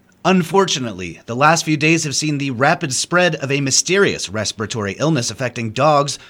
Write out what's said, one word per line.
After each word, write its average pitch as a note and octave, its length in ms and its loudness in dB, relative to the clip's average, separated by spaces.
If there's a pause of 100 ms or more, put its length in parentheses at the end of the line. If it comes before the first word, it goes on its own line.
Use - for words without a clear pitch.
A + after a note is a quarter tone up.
(240)
Unfortunately, D#3+ 1000 0
the A#2 100 -6
last D#3 300 4
few D#3 100 2
days D#3 280 2
have C#3 120 -4
seen D3+ 220 -2
the C#3 140 -4
rapid C#3 420 0
spread F3 400 2
of C#3 180 -4
a C#3+ 80 0
mysterious C#3 680 0
respiratory G#2 640 -4
illness C3 380 0
affecting A#2 420 -6
dogs C#3+ 460 2 (120)